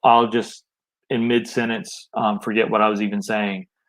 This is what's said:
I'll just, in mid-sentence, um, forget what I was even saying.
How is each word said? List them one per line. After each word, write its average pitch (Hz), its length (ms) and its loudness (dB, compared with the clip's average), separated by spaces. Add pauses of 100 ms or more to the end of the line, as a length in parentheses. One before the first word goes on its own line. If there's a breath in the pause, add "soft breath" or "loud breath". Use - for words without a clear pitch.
I'll 117 240 6
just, 110 360 -4 (440)
in 117 200 -2
mid-sentence, 113 840 -4
um, 107 260 -2
forget 110 300 0
what 110 100 2
I 107 80 4
was 104 140 -2
even 104 180 -2
saying. 98 460 -4 (220)